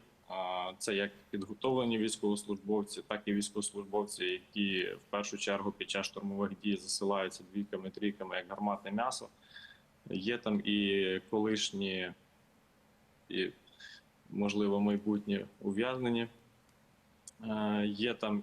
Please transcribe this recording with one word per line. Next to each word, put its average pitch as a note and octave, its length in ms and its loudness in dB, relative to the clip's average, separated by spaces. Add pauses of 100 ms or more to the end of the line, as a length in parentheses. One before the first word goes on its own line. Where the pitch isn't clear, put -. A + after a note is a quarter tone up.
(280)
А, F#2 500 -2
це G#2 160 -2
як G2+ 160 2 (200)
підготовлені A2+ 680 0
військовослужбовці, G#2 1080 0
так G#2 160 -2
і G2+ 80 0
військовослужбовці, G2+ 920 -2
які F#2 720 0
в - 160 -16
першу G2+ 280 -2
чергу G2 340 0
під - 180 -8
час G2 160 0
штурмових G2+ 440 -2 (120)
дій G2+ 140 2
засилаються F#2+ 760 0
двійками, F#2+ 380 -4
трійками, F#2+ 460 -2
як F2+ 120 -4
гарматне G2 420 -2
м'ясо. A2+ 380 -2 (800)
Є G2+ 280 0
там G#2 260 2
і G2 560 4 (100)
колишні, G2 800 0 (1160)
і, F#2 200 0 (800)
можливо, G2+ 500 2
майбутні G#2 640 2 (140)
ув'язнені. A#2 680 0 (1160)
Е, G#2+ 420 2
є G#2 280 0
там G#2 280 0